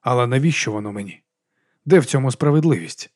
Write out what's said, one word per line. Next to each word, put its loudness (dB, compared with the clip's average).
Але 0
навіщо 0
воно -8
мені? -14
Де 6
в 0
цьому 0
справедливість? 0